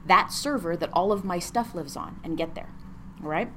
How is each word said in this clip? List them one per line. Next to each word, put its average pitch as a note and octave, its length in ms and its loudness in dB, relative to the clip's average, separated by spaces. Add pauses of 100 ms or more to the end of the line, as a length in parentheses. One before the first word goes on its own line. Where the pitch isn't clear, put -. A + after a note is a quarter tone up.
that F#3 280 6
server F#3 440 0
that E3 160 -2
all F#3+ 200 6
of G3 120 2
my F3+ 140 2
stuff A#3 380 -2
lives C#3+ 200 -6
on - 280 -8
and E3 120 -2
get E3 200 -2
there, - 140 -8 (520)
all D3+ 60 -6
right? E3+ 280 0